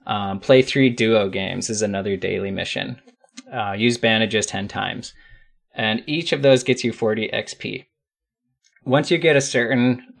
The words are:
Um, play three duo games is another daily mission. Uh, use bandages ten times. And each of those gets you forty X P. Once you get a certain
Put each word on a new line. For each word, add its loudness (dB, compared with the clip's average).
Um, -4
play 6
three 2
duo 2
games -6
is -4
another -2
daily -4
mission. -8
Uh, -6
use 4
bandages 2
ten -8
times. -8
And -2
each -4
of 0
those 6
gets 0
you 0
forty -2
X -6
P. -12
Once 2
you 4
get 4
a 6
certain 2